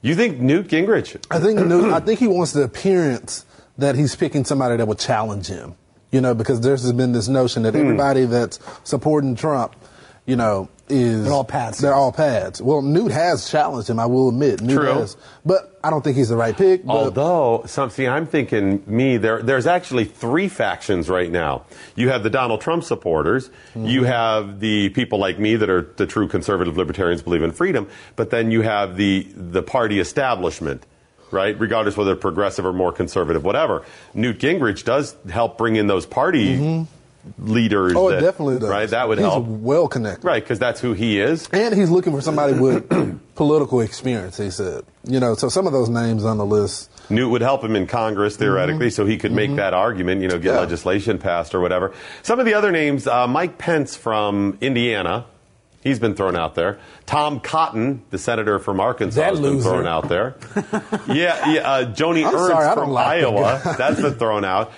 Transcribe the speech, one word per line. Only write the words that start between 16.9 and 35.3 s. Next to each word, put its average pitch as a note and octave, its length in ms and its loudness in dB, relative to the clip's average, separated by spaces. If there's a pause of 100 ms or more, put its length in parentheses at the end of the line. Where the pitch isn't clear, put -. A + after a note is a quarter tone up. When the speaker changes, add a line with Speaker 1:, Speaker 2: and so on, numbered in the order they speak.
Speaker 1:
Although, C#3 720 2
some, C3+ 220 -4
see, C3 160 -4
I'm D3 220 0
thinking G#2 580 0
me, B2 300 2
there, A2 260 2
there's B2+ 240 0
actually D#3+ 400 0
three D#3 440 -2
factions F2+ 600 -4
right F2+ 220 0
now. D#2+ 320 -2 (320)
You B2 140 2
have B2+ 120 0
the G#2+ 80 0
Donald A#2 320 0
Trump E3 220 -2
supporters, F2+ 640 0 (260)
Speaker 2:
Mm-hmm. A2+ 120 -8
Speaker 1:
you B2+ 180 0
have A2 560 0
the G#2 300 2
people G#2+ 300 -2
like F#2+ 200 -2
me G#2+ 160 2
that G#2+ 140 0
are F2+ 260 2
the G2+ 100 0
true G2 220 -2
conservative F2 500 -2
libertarians, F2 440 0
believe E2+ 220 0
in E2+ 100 0
freedom, F3 340 -2 (300)
but A2+ 120 -2
then A#2 220 0
you A2+ 100 2
have G2+ 360 -2
the, G2 280 2 (100)
the F2+ 280 -4
party A2 380 0
establishment, F2 840 -4 (480)
right? G2 260 -2
Regardless G#2+ 380 -2
whether G2 220 2
progressive F#2+ 480 -2
or F#2 80 -2
more F2+ 180 0
conservative, E2 540 -2
whatever. G#2+ 380 0 (300)
Newt A2 240 -2
Gingrich C#3 460 0
does C3+ 320 -2 (160)